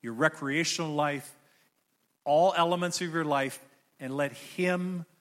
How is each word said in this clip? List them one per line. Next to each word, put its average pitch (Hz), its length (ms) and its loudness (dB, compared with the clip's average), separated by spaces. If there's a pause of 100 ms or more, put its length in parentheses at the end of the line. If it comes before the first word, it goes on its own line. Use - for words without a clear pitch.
your 117 120 -8
recreational 156 800 -2
life, 147 400 -2 (880)
all 165 340 4
elements 175 420 2
of 170 140 -4
your 165 120 0
life, 139 340 0 (400)
and 135 180 -6
let 143 140 0
him 180 760 -2 (160)